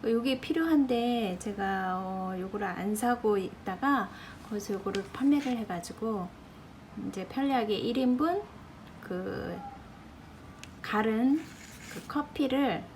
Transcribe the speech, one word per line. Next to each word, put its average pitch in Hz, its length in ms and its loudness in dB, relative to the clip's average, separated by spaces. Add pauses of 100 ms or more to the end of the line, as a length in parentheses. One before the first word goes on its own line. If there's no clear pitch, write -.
요게 240 380 2
필요한데 247 960 4
제가, 196 600 0
어, 185 400 -4
요거를 202 260 -4
안 185 300 0
사고 240 420 4
있다가 202 720 0 (400)
거기서 202 260 -2
요거를 196 380 -2
판매를 277 440 4
해가지고 202 720 -2 (800)
이제 - 180 -6
편리하게 254 480 2
일 240 220 0
인분 277 440 4 (600)
그 - 540 -4 (1300)
갈은 226 640 4 (500)
그 - 140 -10
커피를 269 760 2 (120)